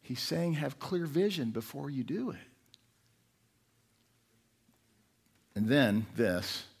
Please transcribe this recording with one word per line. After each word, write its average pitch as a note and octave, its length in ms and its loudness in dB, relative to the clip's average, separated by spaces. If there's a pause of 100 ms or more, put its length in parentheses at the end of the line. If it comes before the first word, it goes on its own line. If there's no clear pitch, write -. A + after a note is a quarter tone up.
He's - 180 -8
saying, E3 340 0
"Have D3 260 -4
clear F3 260 -2
vision D#3+ 460 0
before C#3 380 -6
you C3 140 -2
do C#3+ 280 -4
it." - 160 -14 (3000)
And G#2+ 140 2
then A2+ 460 6
this. F#2 500 0 (160)